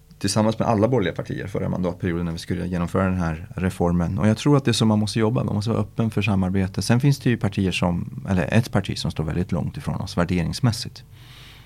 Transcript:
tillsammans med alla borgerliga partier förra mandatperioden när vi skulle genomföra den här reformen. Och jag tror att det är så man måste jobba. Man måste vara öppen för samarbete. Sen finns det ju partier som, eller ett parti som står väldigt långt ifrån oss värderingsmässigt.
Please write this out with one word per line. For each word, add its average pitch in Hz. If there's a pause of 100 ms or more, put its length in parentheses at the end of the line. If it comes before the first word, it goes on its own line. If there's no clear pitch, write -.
(200)
tillsammans 107
med -
alla 110
borgerliga 104
partier -
förra 92
mandatperioden 87
när 82
vi 82
skulle 87
genomföra 87
den 92
här 82
reformen. 87
Och 104
jag 110
tror 147
att 131
det 120
är -
så 110
man 107
måste 107
jobba. 110
Man -
måste 104
vara 107
öppen 110
för 104
samarbete. 95
Sen 117
finns 143
det -
ju 117
partier 95
som, -
eller 92
ett -
parti -
som -
står -
väldigt 82
långt -
ifrån -
oss -
värderingsmässigt. 87 (640)